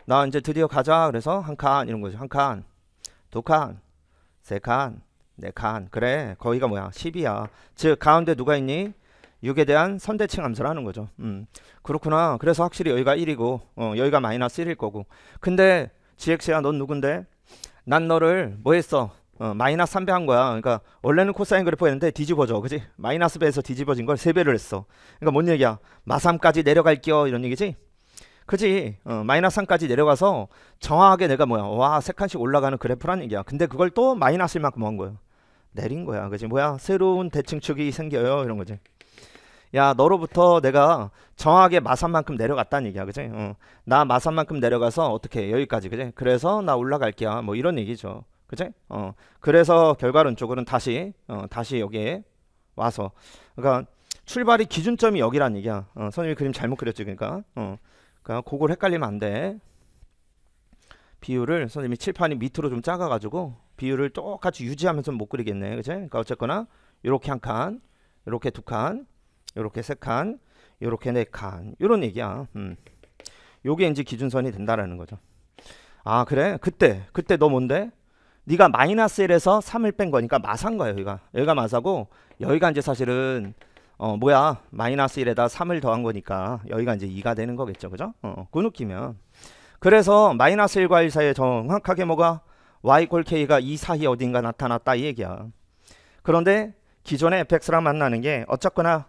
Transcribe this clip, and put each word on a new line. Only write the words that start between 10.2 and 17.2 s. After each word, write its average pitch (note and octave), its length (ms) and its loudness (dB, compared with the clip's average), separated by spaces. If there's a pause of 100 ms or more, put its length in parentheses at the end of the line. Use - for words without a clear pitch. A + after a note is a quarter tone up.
함수라는 C3+ 400 -4
거죠. G#2+ 260 -10 (100)
음, G#2+ 260 -8 (380)
그렇구나. D#3 560 0
그래서 E3 240 2
확실히 E3+ 280 -2
여기가 C3 240 2
일이고, B2+ 460 -2 (140)
어, A2 200 -4
여기가 C#3 240 4
마이너스 A#2+ 420 -2
일일 E3 140 -6
거고. G#2 300 -8 (340)
근데 F#3 520 4 (260)
지엑스야, D#3+ 440 0
넌 D3 160 0
누군데? C#3+ 480 -4 (580)